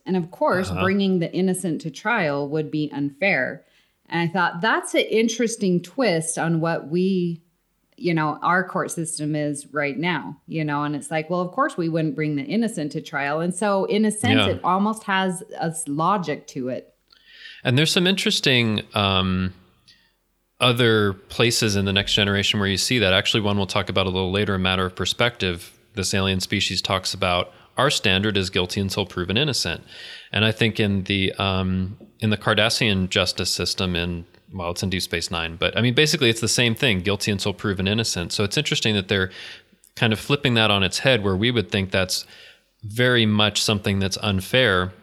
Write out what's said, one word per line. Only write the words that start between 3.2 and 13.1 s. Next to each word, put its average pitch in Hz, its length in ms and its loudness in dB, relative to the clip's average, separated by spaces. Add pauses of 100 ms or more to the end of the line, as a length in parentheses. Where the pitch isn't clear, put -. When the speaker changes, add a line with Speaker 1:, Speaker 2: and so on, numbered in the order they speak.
Speaker 1:
And 170 120 -2
I 170 100 0
thought, 175 280 0
that's 254 340 0
an 311 80 2
interesting 220 800 0
twist 175 560 -2
on 165 240 0
what 165 280 -2
we, 175 520 0 (560)
you 175 160 -2
know, 156 300 0
our 180 200 2
court 185 280 -4
system 156 440 -6
is 147 380 -4
right 143 240 -2
now, 160 400 -4 (100)
you 160 160 -4
know, 147 200 -2
and 147 120 -4
it's - 140 -10
like, 156 180 -4
well, 175 140 -2
of 175 100 -4
course 277 240 -2
we 165 140 -2
wouldn't 160 240 -2
bring 151 220 -2
the 139 80 -4
innocent 185 480 -2
to 156 100 -6
trial. 143 380 -4